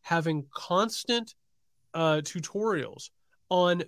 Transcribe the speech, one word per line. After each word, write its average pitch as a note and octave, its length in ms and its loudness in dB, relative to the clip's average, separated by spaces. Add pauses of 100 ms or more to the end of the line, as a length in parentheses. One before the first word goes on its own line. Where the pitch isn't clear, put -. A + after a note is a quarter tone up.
having D#3+ 500 0
constant, A#3 840 -2 (580)
uh, D#3+ 300 2
tutorials F3 880 -4 (400)
on F3 360 4